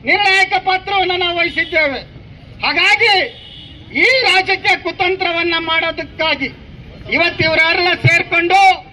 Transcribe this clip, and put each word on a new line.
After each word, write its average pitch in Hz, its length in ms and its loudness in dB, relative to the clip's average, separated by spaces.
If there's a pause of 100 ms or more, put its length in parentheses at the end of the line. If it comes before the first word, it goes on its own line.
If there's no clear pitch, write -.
ನಿರ್ಣಾಯಕ 381 540 2
ಪಾತ್ರವನ್ನ 381 600 -2
ನಾವು 349 200 -2
ವಹಿಸಿದ್ದೇವೆ. 320 600 -2 (680)
ಹಾಗಾಗಿ 392 520 2 (840)
ಈ 349 40 4
ರಾಜಕೀಯ 381 720 2
ಕುತಂತ್ರವನ್ನ 339 840 -2
ಮಾಡೋದಕ್ಕಾಗಿ 320 880 -4 (680)
ಇವತ್ತು 320 320 0
ಇವರೆಲ್ಲ 330 500 2
ಸೇರ್ಕೊಂಡು 349 1000 4